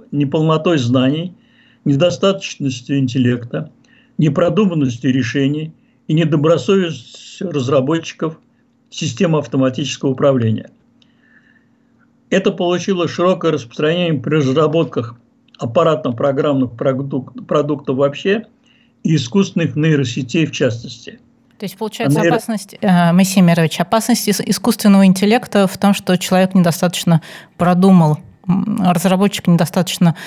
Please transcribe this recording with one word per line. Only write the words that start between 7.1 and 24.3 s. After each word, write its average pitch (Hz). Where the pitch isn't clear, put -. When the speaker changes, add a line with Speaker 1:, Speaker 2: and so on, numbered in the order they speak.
Speaker 1:
разработчиков 151
системы 160
автоматического 135
управления. 127
Это 190
получило 175
широкое 175
распространение 160
при 147
разработках 147
аппаратно-программных 139
продук-, 139
продуктов 143
вообще 190
и 160
искусственных 190
нейросетей 151
в 147
частности. -
Speaker 2:
То 202
есть, -
получается, 208
Speaker 1:
А -
нейро- 170
Speaker 2:
опасность, 220
э, 175
Моисей 190
Мирович, 170
опасность 220
ис-, 202